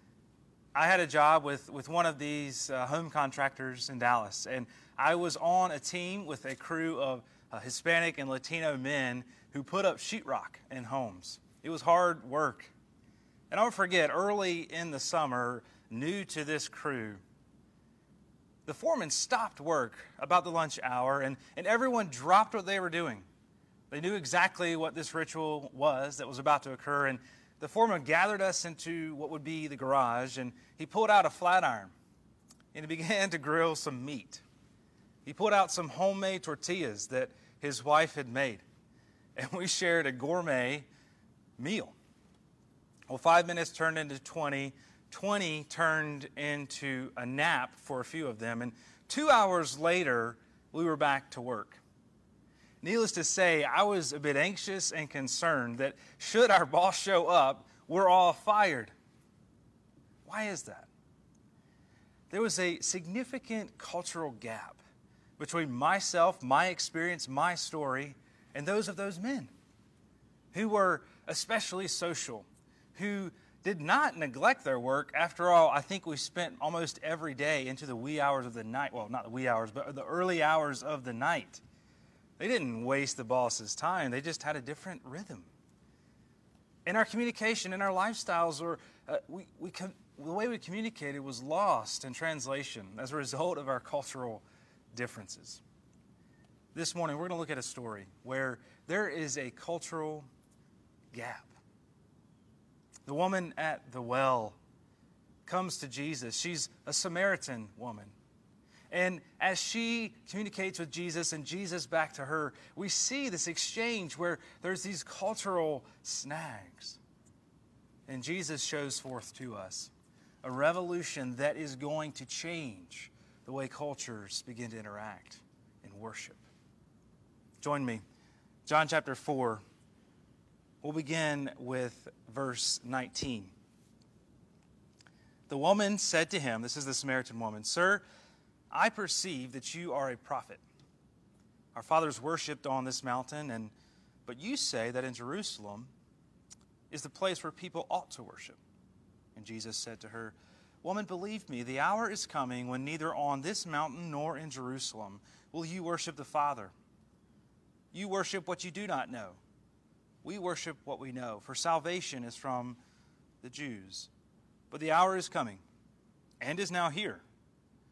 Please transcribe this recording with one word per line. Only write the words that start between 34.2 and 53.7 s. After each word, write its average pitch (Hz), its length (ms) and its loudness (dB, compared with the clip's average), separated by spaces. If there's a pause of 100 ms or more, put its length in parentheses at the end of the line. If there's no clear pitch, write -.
He 143 80 -10
pulled 208 180 4
out 190 180 6
some 165 200 -2
homemade 190 520 0
tortillas 147 640 -4
that 127 200 0 (300)
his 135 260 -4
wife 151 300 6
had 131 160 -4
made, 123 300 0 (760)
and 127 160 -4
we 185 140 -2
shared 170 400 2
a 135 60 2
gourmet 143 720 0 (760)
meal. 160 340 -4 (1160)
Well, 131 80 -6
five 170 280 8
minutes 170 260 -4
turned 160 260 0
into 143 200 -4
twenty, 139 540 -4 (380)
twenty 180 580 -2
turned 151 580 2 (120)
into 139 800 -4
a 123 80 -6
nap 135 500 0
for 131 240 -6
a 120 40 -6
few 160 220 -6
of 110 120 -6
them, 117 240 -4
and 120 100 -6 (360)
two 302 200 2
hours 180 500 6
later, 139 600 2 (340)
we 165 140 0
were 156 100 2
back 139 360 2
to 127 100 -10
work. 117 340 -6 (1040)
Needless 220 320 2
to 165 120 -2
say, 170 380 6
I 143 200 4